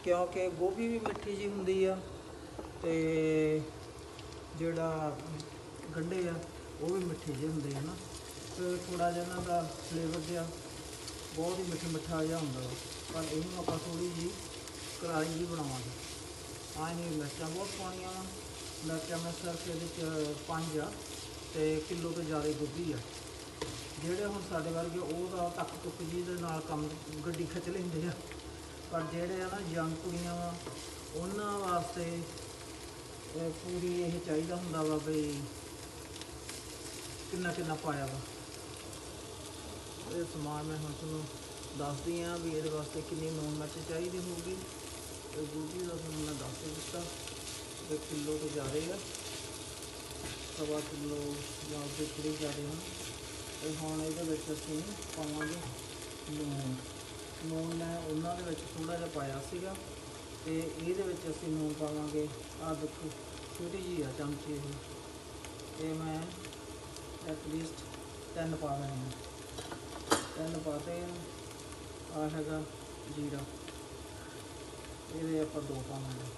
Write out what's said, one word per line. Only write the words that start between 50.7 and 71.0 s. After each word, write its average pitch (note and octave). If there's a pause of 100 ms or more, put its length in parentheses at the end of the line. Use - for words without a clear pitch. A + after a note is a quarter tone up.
ਕਿਲੋ D3 (360)
ਜਾਂ D3
ਉਹਦੇ C#3+
ਥੋੜ੍ਹੀ D3+
ਜ਼ਿਆਦਾ D3
ਹਨ। D3+ (840)
ਤੇ D#3
ਹੁਣ D#3
ਇਹਦੇ D#3
ਵਿੱਚ D#3 (100)
ਅਸੀਂ D#3 (360)
ਪਾਵਾਂਗੇ D#3 (760)
ਲੂਣ। C#3 (760)
ਲੂਣ E3
ਮੈਂ E3
ਉਹਨਾਂ D#3+
ਦੇ F3+
ਵਿੱਚ E3 (160)
ਥੋੜ੍ਹਾ D#3+
ਜਿਹਾ E3
ਪਾਇਆ C#3 (100)
ਸੀਗਾ F#3 (720)
ਤੇ D#3+ (240)
ਇਹਦੇ F#3
ਵਿੱਚ E3+
ਅਸੀਂ E3
ਲੂਣ D#3
ਪਾਵਾਂਗੇ, D3+ (360)
ਆਹ D#3+
ਦੇਖੋ D3+ (500)
ਛੋਟੀ F3
ਜਿਹੀ F3
ਆ C3
ਚਮਚੇ D3
ਇਹ, -
ਇਹ D#3+
ਮੈਂ D#3+ (1120)
at D3+
least D#3+ (500)
ਤਿੰਨ E3
ਪਾ C#3+
ਲੈਣੇ C3+
ਆ, - (200)
ਤਿੰਨ D#3+
ਪਾਤੇ D#3+